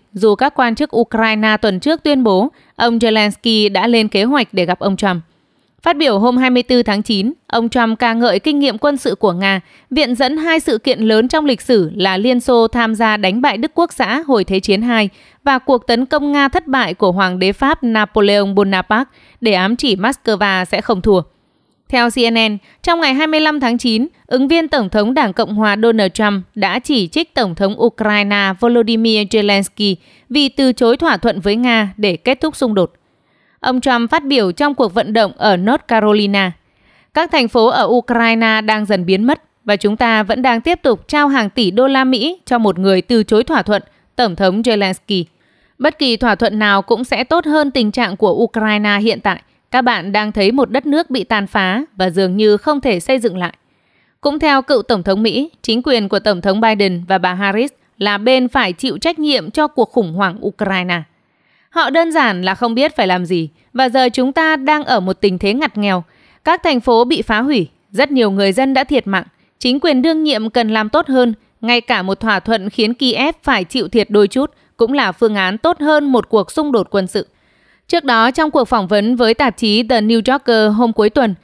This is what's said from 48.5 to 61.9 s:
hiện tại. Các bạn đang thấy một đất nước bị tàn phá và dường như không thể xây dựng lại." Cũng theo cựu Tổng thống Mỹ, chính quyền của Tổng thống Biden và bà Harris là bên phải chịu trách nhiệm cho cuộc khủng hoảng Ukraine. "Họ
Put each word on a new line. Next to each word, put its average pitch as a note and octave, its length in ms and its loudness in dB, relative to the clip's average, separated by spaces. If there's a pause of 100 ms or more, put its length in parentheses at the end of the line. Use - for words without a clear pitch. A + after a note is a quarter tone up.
hiện G#3+ 220 -2
tại. F#3 220 -4 (280)
Các B3+ 120 0
bạn G3+ 300 -2
đang G#3+ 200 -2
thấy G#3 200 2
một B3 180 0
đất C4+ 160 -2
nước D4+ 240 0
bị B3 140 -4
tàn G3+ 220 -2
phá G3 360 -2 (140)
và F#3 140 0
dường F#3 260 0
như G#3 200 4
không C#4+ 240 -2
thể A3 200 -2
xây C4 180 0
dựng G#3+ 180 -2
lại." F3+ 180 -6 (640)
Cũng C#4+ 180 -2
theo C#4 240 2
cựu B3+ 200 0
Tổng G#3 200 -2
thống G3 200 0
Mỹ, A3+ 280 -2 (120)
chính A#3 200 -2
quyền A3+ 260 0
của G3 100 0
Tổng G3 220 -2
thống G3 200 0
Biden G3 480 0
và F#3+ 100 2
bà F3+ 160 -2
Harris G3+ 360 -2 (280)
là G3+ 200 -2
bên B3+ 300 2
phải A3+ 240 -2
chịu G#3 260 -6
trách E4 200 -4
nhiệm C4+ 320 -2
cho D4+ 160 0
cuộc A#3+ 240 -2
khủng F#3 220 -2
hoảng F#3 340 -4
Ukraine. F#3 560 -4 (680)
"Họ D4+ 200 -2